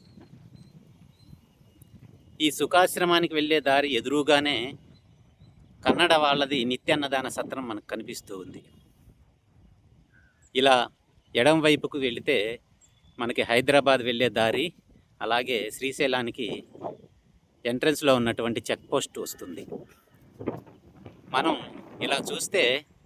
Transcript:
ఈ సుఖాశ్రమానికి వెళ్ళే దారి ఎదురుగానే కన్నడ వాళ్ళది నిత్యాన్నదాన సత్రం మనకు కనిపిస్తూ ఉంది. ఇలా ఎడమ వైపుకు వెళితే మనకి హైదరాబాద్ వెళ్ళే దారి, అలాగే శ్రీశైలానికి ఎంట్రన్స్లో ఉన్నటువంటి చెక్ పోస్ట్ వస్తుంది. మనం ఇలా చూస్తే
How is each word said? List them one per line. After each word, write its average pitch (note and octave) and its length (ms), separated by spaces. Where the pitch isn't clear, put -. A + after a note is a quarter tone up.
ఈ D3+ 100
సుఖాశ్రమానికి E3+ 840
వెళ్ళే D3+ 260
దారి C#3 320
ఎదురుగానే C#3 840
కన్నడ D#3 300
వాళ్ళది C#3+ 500
నిత్యాన్నదాన C3 640
సత్రం B2+ 400
మనకు G#2 180
కనిపిస్తూ A2 520
ఉంది. F2+ 240
ఇలా B2+ 320
ఎడమ D3+ 240
వైపుకు D3+ 380
వెళితే A#2 640
మనకి A#2+ 240
హైదరాబాద్ C3 580
వెళ్ళే A#2+ 280
దారి, A#2 440
అలాగే A2+ 480
శ్రీశైలానికి B2+ 920
ఎంట్రన్స్లో C#3 500
ఉన్నటువంటి A#2 540
చెక్ - 220
పోస్ట్ - 260
వస్తుంది. - 480
మనం C#3+ 260
ఇలా C3+ 160
చూస్తే D3+ 520